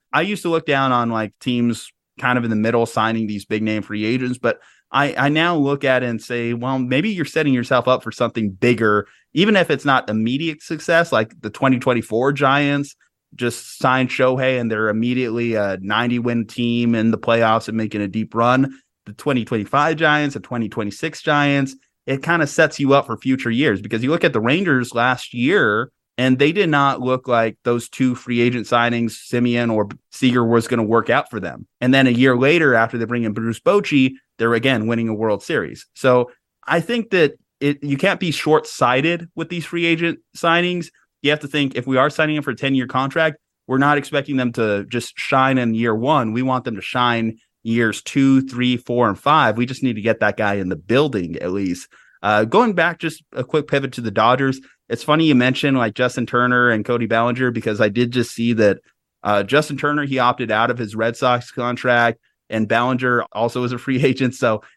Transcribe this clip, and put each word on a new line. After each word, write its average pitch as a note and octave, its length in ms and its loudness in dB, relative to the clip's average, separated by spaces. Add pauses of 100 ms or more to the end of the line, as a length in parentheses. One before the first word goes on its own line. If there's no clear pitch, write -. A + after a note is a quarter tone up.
(120)
I C#3+ 80 0
used F#3+ 220 -4
to E3+ 80 -4
look D#3+ 160 -2
down C3+ 260 0
on, A#2+ 160 0
like, A2 320 -4
teams A#2+ 500 -2 (280)
kind B2 180 0
of A#2+ 80 -2
in A2+ 60 -4
the A2 60 0
middle A#2 280 0
signing A2+ 420 -2
these G#2 200 -8
big G#2+ 160 -4
name A2 180 -2
free G#2+ 240 -8
agents, B2 320 -4
but A#2 240 -2 (320)
I, C#3 240 0
I C#3 140 0
now E3 260 0
look C#3 280 -2
at B2+ 180 2
it B2 80 -4
and A2+ 100 -6
say, A#2+ 320 -6
"Well, B2+ 260 -4
maybe C3 300 0
you're F3+ 160 -4
setting D3+ 300 0
yourself B2 340 0
up B2+ 140 2
for A2+ 100 -10
something A2 380 -2
bigger," G#2+ 560 2 (260)
even G3+ 240 2
if E3+ 140 2
it's D3+ 160 -2
not B2+ 240 2
immediate C3+ 520 -2
success, E3+ 500 0
like A2 280 0
the G#2+ 80 -8
twenty C3 300 0
twenty-four A#2+ 540 0
Giants C#3+ 640 0 (420)
just - 420 -6
signed B2+ 320 2
Shohei C3 500 0
and A#2 100 -4
they're A2 200 0
immediately A#2 640 -2
a G2 260 -2
ninety A#2 380 0
win A#2 280 -2
team A#2+ 480 -2
in A2+ 160 2
the A2 80 -2
playoffs A2+ 500 2
and A2 80 -6
making A2 260 -4
a G2+ 60 -4
deep G#2+ 260 -6
run. B2+ 400 2 (320)
The G#2+ 60 -16
twenty B2+ 320 -2
twenty-five C#3 520 0
Giants, D3+ 380 0
the C#3+ 60 -8
twenty A2+ 280 -6
twenty-six A#2+ 540 -8
Giants, C#3+ 540 0 (300)
it C3+ 160 -4
kinda E3 240 0
sets D3+ 340 0
you C3+ 120 2
up C#3 140 4
for A2+ 100 -6
future C3 340 -2
years, A#2 300 0
because A2 220 -6
you C3 80 -2
look E3+ 140 0
at D#3+ 80 2
the A2+ 80 0
Rangers C3+ 520 0
last A#2+ 400 -2
year A#2+ 600 0 (260)
and C3 200 2
they D3+ 140 4
did F#3+ 160 0
not C#3 320 2
look B2+ 280 -2
like A2+ 360 2
those A#2+ 240 -2
two B2+ 260 0
free A#2+ 260 -4
agent A#2+ 260 2
signings, A#2 460 0
Semien A#2+ 600 -2
or G#2 160 0 (220)
Seager, B2 340 2
was A#2 240 2
gonna A#2+ 140 0
work A2 260 2
out C3 220 0
for A2 100 -8
them. D2 260 -10 (140)
And B2+ 140 2
then C3+ 120 6
a B2 40 4
year B2 260 4
later, C#3+ 380 4
after A2+ 240 2
they A2+ 80 -2
bring A#2+ 160 -4
in A2 100 -2
Bruce A2+ 280 -4
Bochy, C#3+ 540 2 (220)
they're A#2 160 0
again A#2 340 0
winning A#2 220 -2
a A2 60 -2
World G#2 280 -2
Series. F#2 520 -6
So B2 360 2 (360)
I E3 140 0
think A#3 300 -4
that E3+ 240 4 (260)
it, C#3+ 220 -2
you C#3+ 140 -2
can't F#3 240 0
be F3 120 -2
short-sighted D3+ 1040 0
with E3 140 -8
these F3 160 -6
free E3+ 220 -4
agent E3+ 320 0 (180)
signings. F3 520 0 (340)
You C#3 80 2
have D3+ 100 2
to C#3+ 80 -10
think, C#3+ 260 -2
if B2 120 -6
we C3 100 0
are C#3+ 140 4
signing D3+ 240 0
them D3 100 -4
for C3+ 60 -4
a A2+ 60 -6
ten-year C3+ 300 -2
contract, D3 520 -2 (280)
we're C3 120 0
not C#3+ 180 4
expecting C#3+ 400 -4
them B2 160 -2
to G#2 340 0
just - 320 -8
shine C3+ 380 2
in A#2 180 0
year A2+ 200 0
one. A#2+ 380 0
We B2 100 -2
want B2+ 220 -2
them A2+ 120 -6
to F#2+ 60 -10
shine A#2 560 0 (240)
years A2+ 400 0
two, C3+ 400 4
three, B2 360 -2
four, A#2+ 300 0
and F#2+ 100 -2
five. C3+ 400 2
We A#2+ 80 0
just C3 160 -8
need B2 140 0
to G#2 60 -8
get A2 180 0
that G#2 180 0
guy G#2 160 0
in F#2+ 160 -4
the F2 60 -4
building A2+ 600 -2
at F2+ 160 -6
least. F#2+ 360 -4 (340)
Uh, G#2+ 220 2
going G3+ 300 2
back, E3+ 240 -2
just D#3 240 -8 (100)
a B2+ 120 -6
quick D3 240 -2
pivot C3+ 240 -2
to - 80 -10
the A2+ 100 -4
Dodgers. C3 500 2 (280)
It's A#2 160 -6
funny D#3 220 2
you D3 80 4
mentioned, B2+ 420 2
like, A2+ 180 0
Justin B2 320 -2
Turner B2 440 2
and G#2+ 140 0
Cody A#2+ 220 -2
Bellinger, A#2+ 440 0
because A2+ 300 -4
I G#2+ 100 4
did A#2+ 200 0
just A#2 240 -2
see A#2 200 0
that, G#2 240 4 (440)
uh, G2+ 200 2
Justin C#3 340 0
Turner, D3 280 -2
he C3+ 140 -2
opted B2 320 0
out A2+ 200 2
of B2 80 -2
his A2 180 -8
Red A2+ 200 -2
Sox B2 340 0
contract, A#2+ 680 0 (300)
and A2 180 -2
Bellinger B2 560 2 (100)
also A#2 300 -2
is B2 100 -2
a A#2+ 60 -6
free C3 240 -2
<laughs> - 20 2
agent. C3 300 0
So A2+ 280 0 (140)